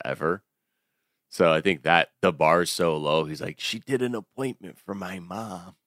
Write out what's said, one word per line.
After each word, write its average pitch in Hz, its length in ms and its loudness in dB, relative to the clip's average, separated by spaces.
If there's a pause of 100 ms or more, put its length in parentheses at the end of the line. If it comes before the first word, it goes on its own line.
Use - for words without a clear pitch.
ever. 80 380 -4 (880)
So 85 220 4
I 80 80 2
think 90 220 0
that 82 280 4 (100)
the 98 100 4
bar's 80 400 4
so 82 260 0
low. 76 280 0
He's 76 160 -10
like, - 180 -10
"She - 200 -6
did 127 240 -2
an 123 100 -2
appointment 117 640 -8
for - 160 -12
my 95 260 -8
mom. 92 560 -12 (120)